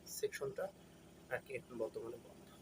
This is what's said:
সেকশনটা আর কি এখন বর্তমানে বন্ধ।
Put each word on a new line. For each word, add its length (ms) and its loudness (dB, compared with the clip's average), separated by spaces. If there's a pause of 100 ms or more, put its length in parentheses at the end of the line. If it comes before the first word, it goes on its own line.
সেকশনটা 600 4 (640)
আর 80 6
কি 160 -4
এখন 240 -2
বর্তমানে 380 2
বন্ধ। 280 -12 (180)